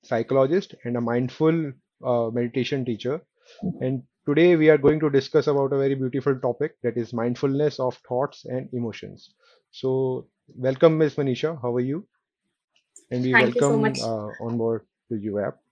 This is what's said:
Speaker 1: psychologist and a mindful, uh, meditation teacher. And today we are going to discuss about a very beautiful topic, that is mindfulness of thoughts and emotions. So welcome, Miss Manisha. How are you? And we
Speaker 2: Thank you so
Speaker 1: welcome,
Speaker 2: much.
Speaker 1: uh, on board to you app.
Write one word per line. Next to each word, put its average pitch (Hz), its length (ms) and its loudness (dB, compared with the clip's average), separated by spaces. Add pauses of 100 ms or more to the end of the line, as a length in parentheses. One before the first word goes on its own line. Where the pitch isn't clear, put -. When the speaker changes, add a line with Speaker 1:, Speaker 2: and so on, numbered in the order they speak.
Speaker 1:
psychologist 135 680 0 (120)
and 120 100 -4
a 120 60 -2
mindful, 135 720 0 (320)
uh, 117 240 0
meditation 120 560 -2
teacher. 123 360 -4 (600)
And 131 220 -4 (220)
today 165 300 6
we 156 140 6
are 151 80 8
going 151 240 4
to 156 80 2
discuss 139 380 2
about 139 260 0
a 139 40 0
very 139 180 2
beautiful 131 440 -2
topic, 131 440 -4
that 117 140 -2
is 117 160 -6
mindfulness 135 680 0
of 127 180 -4 (100)
thoughts 127 380 -4
and 127 280 -8
emotions. - 600 -10 (380)
So 131 560 -4 (200)
welcome, 135 500 2
Miss 156 180 2
Manisha. 143 460 -2
How 120 140 -4
are 123 60 0
you? 143 260 -6 (1040)
And 123 120 -2
we 127 100 0
Speaker 2:
Thank 120 220 4
you - 60 2
so 143 100 4
Speaker 1:
welcome, 143 100 2
Speaker 2:
much. 135 180 0
Speaker 1:
uh, 110 300 -4 (160)
on 117 120 -4
board 113 280 -2 (240)
to 113 80 -6
you 101 220 -4
app. - 180 -4 (140)